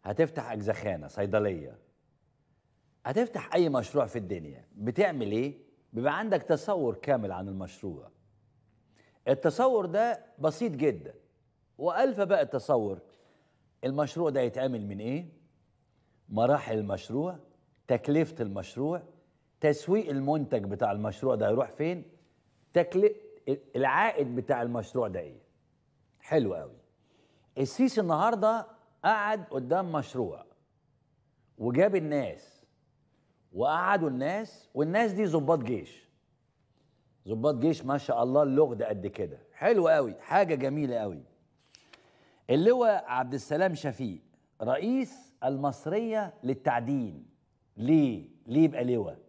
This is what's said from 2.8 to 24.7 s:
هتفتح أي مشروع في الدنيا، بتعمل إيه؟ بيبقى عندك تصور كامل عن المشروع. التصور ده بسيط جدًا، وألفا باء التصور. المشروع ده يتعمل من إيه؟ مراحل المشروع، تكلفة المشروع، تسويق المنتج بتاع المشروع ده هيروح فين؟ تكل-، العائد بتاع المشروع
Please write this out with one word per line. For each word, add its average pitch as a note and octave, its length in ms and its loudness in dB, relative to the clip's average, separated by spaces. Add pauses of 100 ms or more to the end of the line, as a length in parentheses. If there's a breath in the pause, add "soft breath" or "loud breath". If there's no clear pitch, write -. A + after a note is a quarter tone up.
هتفتح G3+ 500 -2
أي E3+ 140 6
مشروع C3 360 0
في G#2 100 -10
الدنيا، E2+ 500 -8 (100)
بتعمل A#2+ 560 0
إيه؟ C3 260 -2 (360)
بيبقى C#3+ 260 -2
عندك G3 240 0
تصور D#3 520 0
كامل A2+ 360 -2
عن F#2 160 -6
المشروع. F#2+ 640 -10 (1160 soft breath)
التصور F#3 580 2
ده G#3+ 400 -2 (140)
بسيط D#3 320 -2
جدًا، C3 420 -2 (640)
وألفا G3 460 0
باء F#3 180 2
التصور. A#2+ 580 0 (840 soft breath)
المشروع D3 460 -2
ده C3+ 120 0
يتعمل B2 440 -2
من G2+ 140 -8
إيه؟ C3 260 -6 (1040)
مراحل A#2+ 480 2
المشروع، A2+ 640 -4 (480)
تكلفة D3 560 0
المشروع، A#2+ 580 -6 (600)
تسويق D#3+ 480 2
المنتج C#3 540 0
بتاع G2+ 280 0
المشروع G#2+ 440 0
ده G#2+ 140 2
هيروح A#2+ 220 2
فين؟ E3+ 340 -4 (680)
تكل-، F#3 420 4 (600)
العائد C3+ 600 2
بتاع B2 260 -2
المشروع A#2+ 460 -4